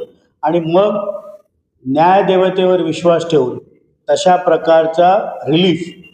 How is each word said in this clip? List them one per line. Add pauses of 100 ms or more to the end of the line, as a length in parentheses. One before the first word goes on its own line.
(420)
आणि
मग (680)
न्यायदेवतेवर
विश्वास
ठेवून (520)
तशा
प्रकारचा (100)
रिलीफ (200)